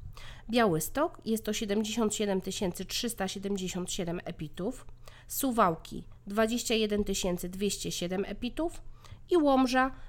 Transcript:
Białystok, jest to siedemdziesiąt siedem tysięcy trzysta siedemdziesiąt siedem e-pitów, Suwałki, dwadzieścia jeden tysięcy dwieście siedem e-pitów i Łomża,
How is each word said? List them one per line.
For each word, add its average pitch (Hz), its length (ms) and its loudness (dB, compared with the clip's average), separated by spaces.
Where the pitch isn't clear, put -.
Białystok, 226 720 2
jest 220 200 0
to 214 80 -2
siedemdziesiąt 214 600 0
siedem 196 260 2
tysięcy 185 440 -2
trzysta 196 440 -4
siedemdziesiąt 185 640 -4
siedem 170 320 -2
e-pitów, 165 640 -6
Suwałki, 220 760 2
dwadzieścia 220 480 2
jeden 208 300 2
tysięcy 180 440 0
dwieście 185 440 -2
siedem 185 340 -2
e-pitów 247 560 -4
i 349 60 8
Łomża, 262 540 6